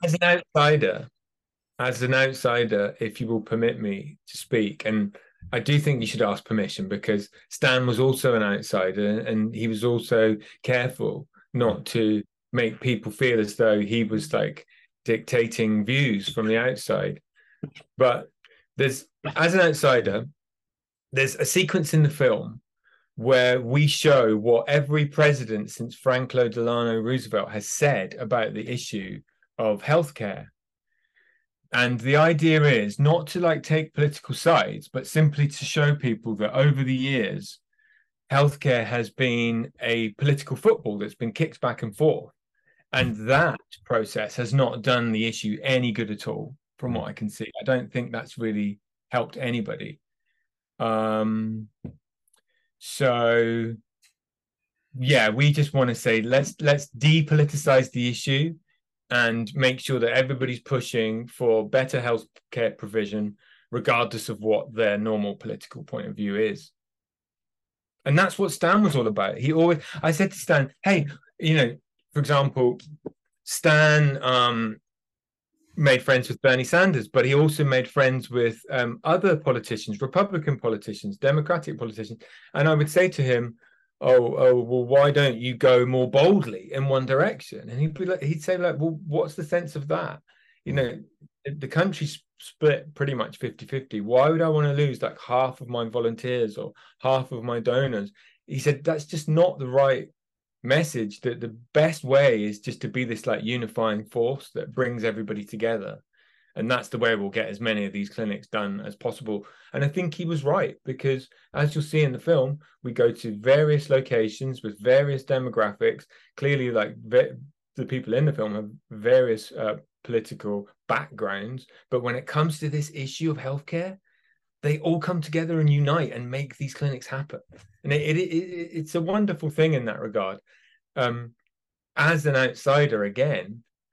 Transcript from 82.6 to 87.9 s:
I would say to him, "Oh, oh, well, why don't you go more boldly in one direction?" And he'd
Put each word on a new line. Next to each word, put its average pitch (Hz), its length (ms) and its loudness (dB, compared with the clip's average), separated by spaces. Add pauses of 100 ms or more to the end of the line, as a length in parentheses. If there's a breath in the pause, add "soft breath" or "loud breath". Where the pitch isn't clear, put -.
I 160 60 4
would 151 160 2
say 180 200 4
to 160 120 -4
him, 120 340 0 (440 soft breath)
"Oh, 123 380 4
oh, 127 240 6
well, 123 240 0
why 139 260 6
don't 135 260 2
you 123 180 -6
go 123 300 6
more 127 240 0
boldly 139 640 2
in 135 140 -2
one 135 180 2
direction?" 131 640 -2
And 120 100 -6
he'd 156 160 -2